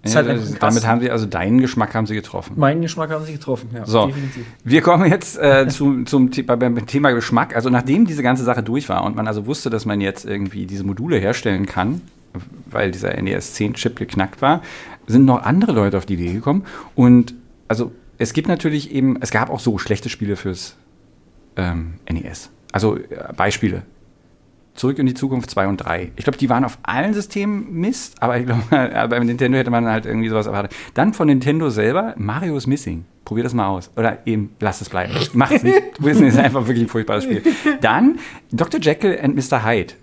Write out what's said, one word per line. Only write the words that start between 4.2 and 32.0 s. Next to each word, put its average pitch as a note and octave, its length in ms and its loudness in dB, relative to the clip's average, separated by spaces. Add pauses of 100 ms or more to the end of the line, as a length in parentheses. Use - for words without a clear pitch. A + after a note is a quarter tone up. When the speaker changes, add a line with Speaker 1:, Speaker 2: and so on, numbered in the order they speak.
Speaker 2:
Wir B2+ 180 4
kommen F3 280 6
jetzt, - 300 -2
äh, C3+ 280 6
zu, C#3 360 0
zum B2+ 280 4
The-, B2+ 120 -4
bei-, A#2+ 120 0
beim A#2+ 300 0
Thema C#3+ 260 2
Geschmack. A#2+ 440 0
Also B2 160 0
nachdem C3 340 4
diese D3+ 160 -4
ganze B2+ 220 0
Sache A#2 180 0
durch A#2+ 280 -4
war F#2 140 0
und G#2 120 -4
man A2 120 -4
also G#2+ 200 -4
wusste, C#3 240 -4
dass G#2 140 -4
man G#2 140 -2
jetzt G2 260 -4
irgendwie G2+ 420 -6
diese G2 160 -8
Module A2 340 -2
herstellen G2 480 0
kann, A2+ 360 -2 (680)
weil F#2+ 220 0
dieser F#2 260 -4
N F#2+ 80 -2
E F#2+ 80 -2
S F#2 220 -6
zehn G#2 180 -2
Chip - 220 -4
geknackt - 480 -4
war, D#3+ 180 2 (460)
sind B2+ 180 6
noch B2+ 160 4
andere G3 300 2
Leute G2+ 260 2
auf F2+ 80 -2
die G2+ 80 -4
Idee F2 200 -2
gekommen. C#3+ 320 -2 (300)
Und B2 380 6 (340)
also A2+ 240 -2 (280)
es A2+ 140 -2
gibt D#3 140 -2
natürlich D3+ 440 -2
eben, C3 280 2
es - 120 -6
gab A2+ 180 0
auch A2 100 -6
so G#2 200 0
schlechte G#2+ 300 -4
Spiele G2+ 260 -4
fürs, - 400 -8 (800)
ähm, E2+ 400 -4 (100)
N E2+ 120 -4
E - 100 -6
S. - 220 -14 (220)
Also, G#2 260 0
äh, - 40 -8 (340)
Beispiele. F#2 460 0 (960)
Zurück C3+ 220 -2
in C#3 80 2
die B2+ 60 2
Zukunft C3 360 -4
zwei G2 180 0
und G2 100 -2
drei. E2+ 380 -6
Ich - 80 -14
glaub, C3+ 140 0
die C3+ 120 0
waren A#2+ 140 4
auf A#2+ 200 -4
allen D#3+ 300 -2
Systemen G3+ 600 -4
Mist, F#3 480 -4
aber A#2+ 180 0
ich B2 60 -4
glaub, A#2+ 240 -2
<laughs> - 0 -
beim A#2+ 560 2
Nintendo B2 320 2
hätte B2+ 140 0
man A#2 160 2
halt A2 180 -2
irgendwie A2 240 -2
sowas A2 160 0
erwartet. G2+ 260 -4 (220)
Dann G#3+ 200 2
von D#3 140 2
Nintendo C#3+ 420 2
selber, B2+ 460 0